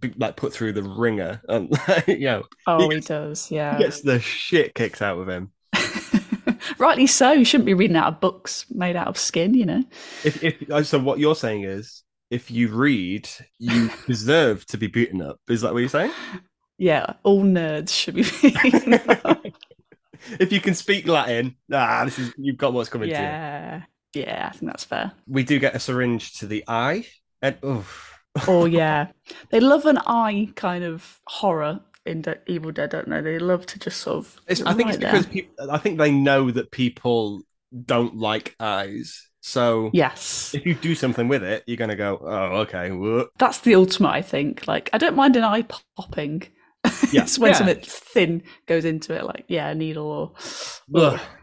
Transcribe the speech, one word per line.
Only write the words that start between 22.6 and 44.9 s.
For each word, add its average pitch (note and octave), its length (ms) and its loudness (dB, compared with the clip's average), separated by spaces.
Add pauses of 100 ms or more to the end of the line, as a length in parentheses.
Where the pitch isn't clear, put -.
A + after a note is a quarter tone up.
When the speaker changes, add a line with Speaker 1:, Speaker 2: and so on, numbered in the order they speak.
Speaker 1:
what's A#2+ 160 -2
coming A2 220 -4
to D#3 40 -2
you. D3 60 -2
Speaker 2:
Yeah, D#3 640 -8 (320)
yeah, - 380 -6
I - 40 -20
think - 160 -10
that's - 100 -14
fair. - 300 -6 (160)
Speaker 1:
We C3+ 160 0
do C#3 160 2
get C3+ 160 0
a - 20 -6
syringe B2 600 -4
to G#2+ 100 -10
the G#2 180 -6
eye, C3 400 -2 (360)
and C3+ 220 0
oof. A#2+ 540 -8 (300)
Speaker 2:
Oh, F3 160 6
yeah. D#3 440 2 (420)
They A3+ 100 4
love C#4+ 260 6
an C#4 200 6
eye G#3+ 500 0
kind F3+ 260 -4
of E3+ 460 -10
horror E3 520 -2 (260)
in E3 160 -4
De-, D#3+ 260 -6
Evil D#3+ 240 -4
Dead, D3+ 180 -4
don't - 180 -6
they? D#3 120 -4
They D#3+ 180 -4
love F3+ 280 -2
to - 120 -14
just - 220 -8
sort - 160 -4
of - 200 -10 (120)
Speaker 1:
It's, F3+ 140 0
I F3 100 0
think A3+ 160 2
it's G3+ 100 -2
Speaker 2:
right - 140 -2
Speaker 1:
because F#3+ 140 4
Speaker 2:
there. - 60 -12
Speaker 1:
peop-, - 200 -8 (180)
I D3+ 80 -2
think E3 200 -2
they D3+ 120 4
know C#3 400 4
that A#2+ 220 -4
people A#2 680 -2 (420)
don't A#2+ 320 0
like A2 420 -4
eyes. G2+ 680 -6 (140)
So A2+ 500 0
Speaker 2:
Yes. - 640 -2
Speaker 1:
if C#3+ 120 -6
you F3 80 2
do D#3+ 220 -2
something A#2+ 320 0
with C3+ 160 0
it, G#2+ 240 -4
you're A#2 80 -6
gonna A2 180 -4
go, G2+ 260 -2
"Oh, F#2+ 420 -2
okay." F2+ 280 -6
Whoop. G#2+ 480 -2
Speaker 2:
That's - 220 2
the A3+ 160 6
ultimate, F#3 340 6
I D3+ 120 0
think. - 440 -4
Like, - 260 -4